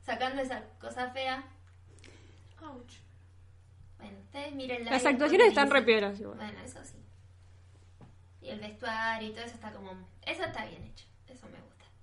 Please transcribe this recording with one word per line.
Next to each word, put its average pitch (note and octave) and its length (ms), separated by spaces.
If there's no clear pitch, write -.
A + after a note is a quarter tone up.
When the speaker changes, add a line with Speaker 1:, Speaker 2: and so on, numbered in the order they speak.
Speaker 1:
Sacando B3+ 380
esa B3+ 220
cosa B3 320
fea. C4 320
Speaker 2:
Ouch. B3 320
Speaker 1:
Bueno, G3+ 240
ustedes C#4+ 320
mírenla B3 360
Speaker 3:
Las B3+ 100
Speaker 1:
y B3+ 40
después C#4+ 80
Speaker 3:
actuaciones D4+ 340
Speaker 1:
me - 20
Speaker 3:
están C#4 220
re C#4 100
Speaker 1:
dicen. - 40
Speaker 3:
piolas G3+ 200
igual. G#3 180
Speaker 1:
Bueno, G#3 280
eso - 180
sí. - 140
Y - 80
el G#3+ 100
vestuario A3 720
y - 40
todo A3+ 120
eso A#3 100
está G#3+ 160
como, G3 200
eso E4 180
está B3+ 220
bien - 180
hecho. - 220
Eso B3+ 220
me - 100
gusta. - 260